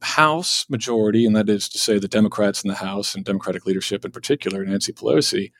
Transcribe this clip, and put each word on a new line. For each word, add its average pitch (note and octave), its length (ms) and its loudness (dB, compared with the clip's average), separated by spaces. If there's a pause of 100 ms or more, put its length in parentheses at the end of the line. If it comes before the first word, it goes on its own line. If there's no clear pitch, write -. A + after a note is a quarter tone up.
House D#3 680 2
majority, A2+ 560 2
and G#2+ 100 4
that G#2+ 140 2
is G#2 200 0
to - 100 -10
say G#2+ 180 2
the G2 100 -2
Democrats G#2 560 0
in G#2 40 -4
the G2 80 -4
House G2 400 -6
and F#2+ 100 -8
Democratic F#2+ 400 -4
leadership F#2+ 400 -2
in F#2+ 60 -8
particular, G2 520 -4
Nancy G2 300 -4
Pelosi, A2 680 0